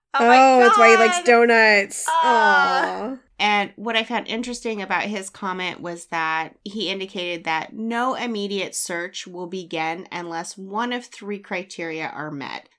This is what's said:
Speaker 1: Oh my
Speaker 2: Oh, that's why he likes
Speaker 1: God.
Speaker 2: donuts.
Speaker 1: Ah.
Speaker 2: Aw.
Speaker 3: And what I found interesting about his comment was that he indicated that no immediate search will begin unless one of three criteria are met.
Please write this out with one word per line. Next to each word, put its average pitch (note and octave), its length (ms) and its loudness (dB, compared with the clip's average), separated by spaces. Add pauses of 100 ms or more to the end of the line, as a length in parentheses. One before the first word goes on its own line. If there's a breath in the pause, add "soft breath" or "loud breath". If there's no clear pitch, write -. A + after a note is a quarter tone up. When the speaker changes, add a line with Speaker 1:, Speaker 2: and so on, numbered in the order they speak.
(120)
Speaker 1:
Oh B3 140 2
my B3 100 10
Speaker 2:
Oh, C4 240 8
that's A#3+ 180 8
why A3+ 120 8
he A3+ 60 8
likes A3+ 220 4
Speaker 1:
God. - 80 -4
Speaker 2:
donuts. A3+ 840 4
Speaker 1:
Ah. A3+ 1040 2
Speaker 2:
Aw. C4 60 -12 (200)
Speaker 3:
And G3+ 380 0
what A3+ 200 -6
I A3 80 -2
found A3+ 240 -6
interesting A#3 540 -8
about F#3+ 220 -4
his G3+ 260 -8
comment F#3 500 -8
was E3+ 260 -12
that D#3+ 560 -4
he G3 280 -8
indicated F#3 540 -8
that D#3+ 280 -6
no A#3 420 -4
immediate G3+ 600 -6
search F3+ 520 -8
will F3+ 200 -12
begin E3+ 680 -8
unless F3 460 -10
one G#3 340 -6
of B3 140 -8
three G3+ 320 -12
criteria F3 680 -10
are D3+ 220 -10
met. - 380 -12 (100)